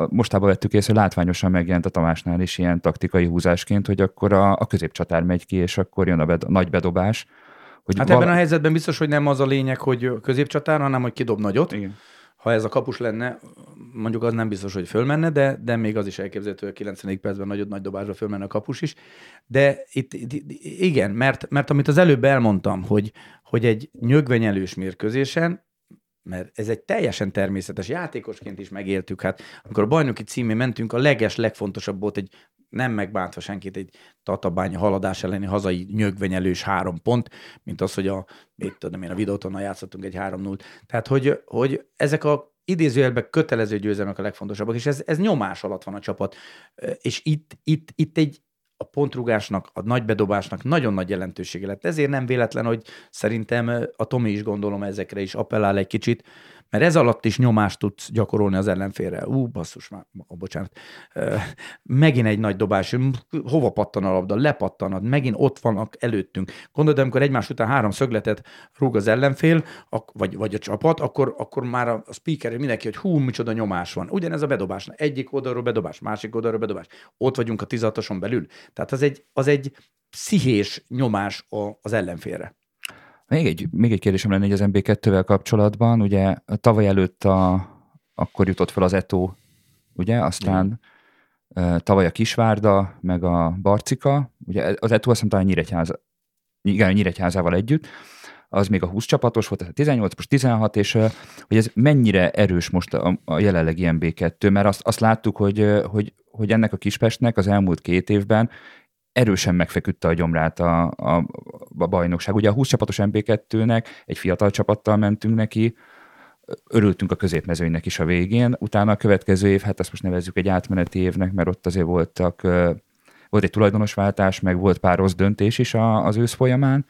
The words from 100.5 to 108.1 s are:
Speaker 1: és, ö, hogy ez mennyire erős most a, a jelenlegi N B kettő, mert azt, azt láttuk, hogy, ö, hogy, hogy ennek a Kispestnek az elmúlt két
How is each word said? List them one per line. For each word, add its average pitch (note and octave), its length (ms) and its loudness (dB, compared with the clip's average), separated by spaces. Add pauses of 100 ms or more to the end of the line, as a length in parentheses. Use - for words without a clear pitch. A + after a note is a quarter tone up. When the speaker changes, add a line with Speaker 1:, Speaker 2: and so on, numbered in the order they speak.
Speaker 1:
és, G2+ 180 2
ö, A2 120 4 (400)
hogy G#2+ 100 2
ez A2 180 4
mennyire A2 560 6
erős F#2 400 2
most F2+ 240 -2
a, F2 300 0
a D#2 140 -2
jelenlegi E2+ 520 2
N E2 80 2
B E2 160 0
kettő, F#2 360 0
mert G2+ 160 4
azt, G2 200 0
azt - 140 -2
láttuk, A2 360 2
hogy, G2+ 240 0
ö, G#2 260 4
hogy, G#2 280 -4 (160)
hogy A2 220 -2
ennek A2+ 200 2
a G2+ 40 -6
Kispestnek A2+ 600 0
az F#2+ 100 2
elmúlt G2 340 2
két F2+ 300 0